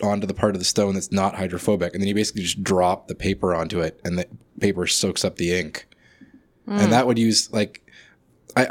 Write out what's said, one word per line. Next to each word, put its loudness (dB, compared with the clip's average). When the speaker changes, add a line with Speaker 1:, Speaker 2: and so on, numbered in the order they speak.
Speaker 1:
onto 0
the -4
part 2
of -4
the -4
stone 2
that's -4
not 0
hydrophobic, -2
and -2
then 0
you 0
basically -2
just -4
drop 2
the -6
paper 0
onto -2
it, -4
and -4
the -4
paper 0
soaks 0
up -2
the -2
ink. -4
Speaker 2:
Mm. 0
Speaker 1:
And 4
that 4
would 2
use, 2
like, -2
I, 2